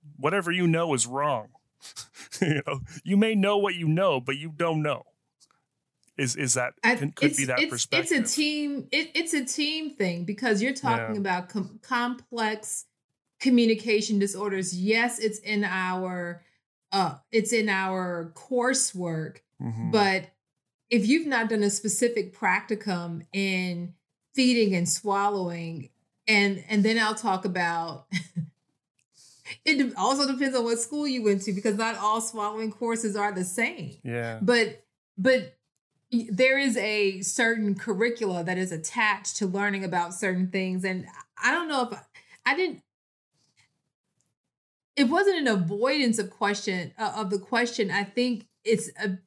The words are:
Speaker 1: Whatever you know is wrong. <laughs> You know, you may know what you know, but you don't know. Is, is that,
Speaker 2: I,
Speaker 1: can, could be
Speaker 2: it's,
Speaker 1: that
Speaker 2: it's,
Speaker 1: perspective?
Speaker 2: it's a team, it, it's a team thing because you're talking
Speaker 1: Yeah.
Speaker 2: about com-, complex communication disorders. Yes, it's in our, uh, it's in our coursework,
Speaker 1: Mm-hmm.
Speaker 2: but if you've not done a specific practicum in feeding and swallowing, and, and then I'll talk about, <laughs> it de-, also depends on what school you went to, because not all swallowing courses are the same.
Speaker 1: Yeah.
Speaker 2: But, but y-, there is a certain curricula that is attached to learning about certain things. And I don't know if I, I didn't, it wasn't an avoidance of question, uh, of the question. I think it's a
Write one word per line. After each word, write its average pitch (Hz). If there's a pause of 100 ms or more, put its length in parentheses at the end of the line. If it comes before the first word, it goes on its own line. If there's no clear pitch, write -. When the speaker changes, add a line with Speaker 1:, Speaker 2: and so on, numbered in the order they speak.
(180)
Speaker 1:
Whatever 170
you 180
know 165
is 117
wrong. 135 (320)
<laughs> - (520)
You 156
know, 139 (260)
you 190
may 220
know 202
what 196
you 170
know, 160
but 131
you 151
don't 156
know. 147 (1120)
Is, 127
is 127
that, 123 (100)
Speaker 2:
I, 240
Speaker 1:
can, 143
could -
be 139
Speaker 2:
it's, 127
Speaker 1:
that 127
Speaker 2:
it's, 320
Speaker 1:
perspective? -
Speaker 2:
it's -
a -
team, 294
it, 320
it's 330
a 277
team 302
thing 175
because 208
you're 262
talking 226
Speaker 1:
Yeah. 202
Speaker 2:
about 185
com-, -
complex 240 (520)
communication 220
disorders. 196
Yes, 226
it's 214
in 208
our, 185 (480)
uh, 180 (160)
it's 226
in 214
our 185
coursework, 180 (260)
Speaker 1:
Mm-hmm. 113
Speaker 2:
but 196 (640)
if 214
you've 311
not 233
done 214
a 202
specific 214
practicum 185
in 185 (400)
feeding 233
and 180
swallowing, 175 (380)
and, 202
and 208
then 226
I'll 214
talk 196
about, 170
<laughs> -
it 311
de-, 254
also 269
depends 269
on 233
what 233
school 294
you 254
went 196
to, 208
because 202
not 226
all 214
swallowing 220
courses 226
are 208
the 185
same. 226
Speaker 1:
Yeah. 117
Speaker 2:
But, 208 (340)
but 240 (560)
y-, 233
there 254
is 262
a 202
certain 220
curricula 202
that 180
is 185
attached 202
to 202
learning 196
about 180
certain 185
things. 185
And 185 (360)
I 247
don't 330
know 269
if 226
I, - (440)
I 269
didn't, 339 (2250)
it 285
wasn't 359
an 277
avoidance 220
of 196
question, 196
uh, 226
of 202
the 196
question. 233
I 202
think 247 (160)
it's - (120)
a 190